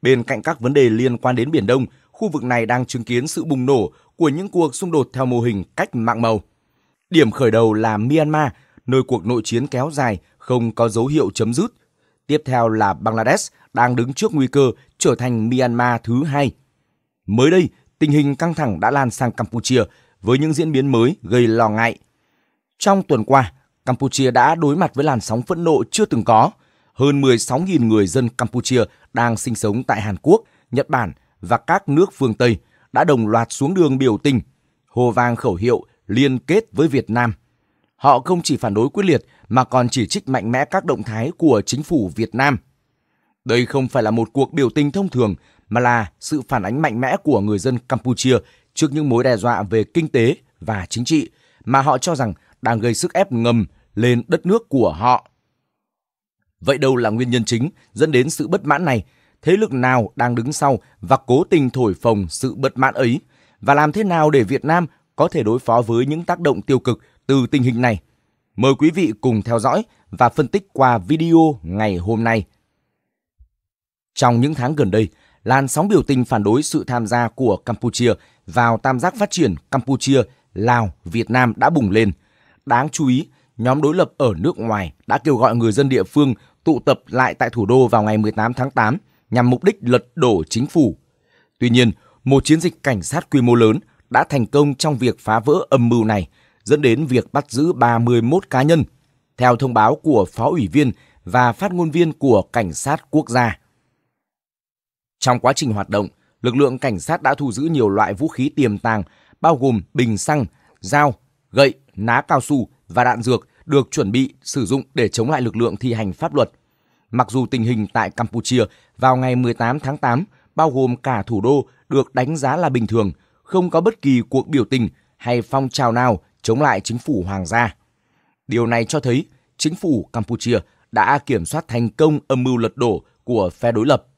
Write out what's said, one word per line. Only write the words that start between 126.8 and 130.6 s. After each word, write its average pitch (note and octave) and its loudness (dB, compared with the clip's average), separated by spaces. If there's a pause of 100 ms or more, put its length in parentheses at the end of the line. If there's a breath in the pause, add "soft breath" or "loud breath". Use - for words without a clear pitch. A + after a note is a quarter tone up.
chính A#2 -8
phủ A2 -4
hoàng F#2+ -8
gia. A2+ -2 (720)
Điều A#2 0
này A#2 0
cho D3 -4
thấy B2+ -2 (300)
chính D#3 -4
phủ D3 -4
Campuchia A#2 -4 (340)